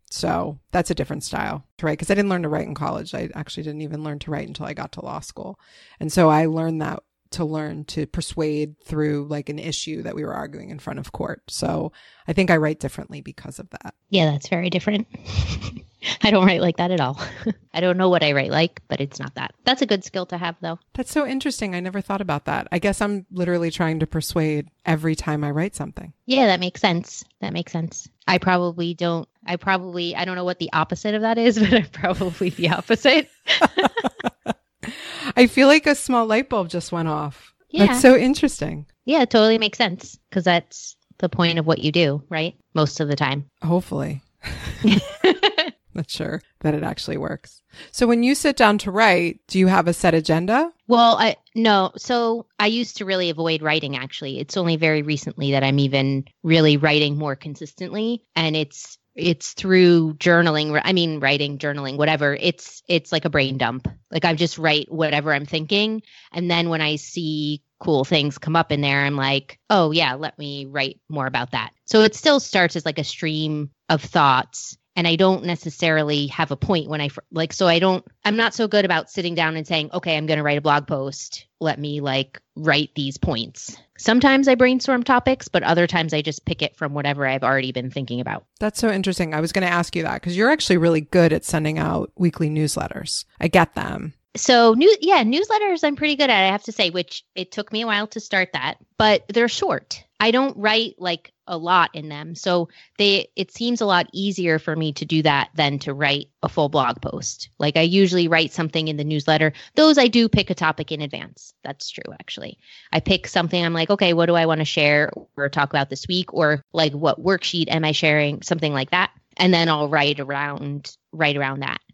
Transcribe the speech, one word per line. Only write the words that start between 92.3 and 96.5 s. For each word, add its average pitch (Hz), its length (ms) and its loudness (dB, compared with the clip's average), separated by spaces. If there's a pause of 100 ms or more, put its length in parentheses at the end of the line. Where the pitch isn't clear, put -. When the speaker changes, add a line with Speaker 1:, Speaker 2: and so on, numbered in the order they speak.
Speaker 1:
newsletters. - 800 -4 (120)
I - 100 0
get 180 260 4
them. - 400 -8 (200)
Speaker 2:
So 233 400 6
new-, 370 260 8
yeah, 320 240 4
newsletters 381 580 0
I'm 294 140 0
pretty 302 200 0
good 277 140 2
at, 196 140 4
I 190 80 4